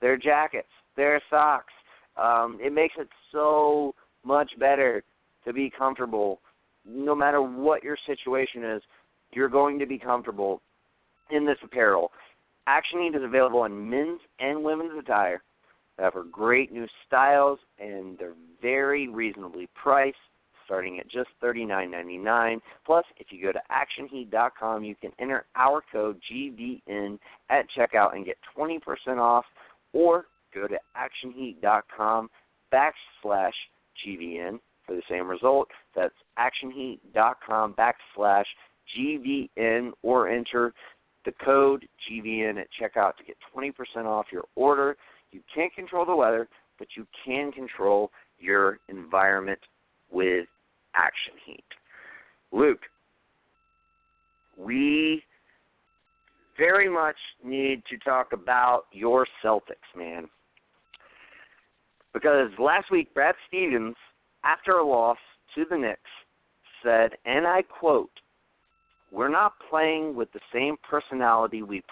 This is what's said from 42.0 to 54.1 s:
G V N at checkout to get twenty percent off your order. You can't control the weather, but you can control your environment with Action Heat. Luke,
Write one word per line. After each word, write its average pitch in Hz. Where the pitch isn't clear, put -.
G 110
V 110
N 107
at -
checkout 104
to -
get -
twenty 135
percent 117
off 107
your 87
order. 139
You 92
can't 170
control 175
the 175
weather, 113
but 101
you 110
can 139
control 104
your 98
environment 95
with 90
Action -
Heat. -
Luke, 123